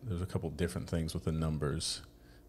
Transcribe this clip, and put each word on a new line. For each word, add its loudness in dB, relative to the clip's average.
there's -2
a 2
couple 0
different 0
things 2
with -4
the 4
numbers 2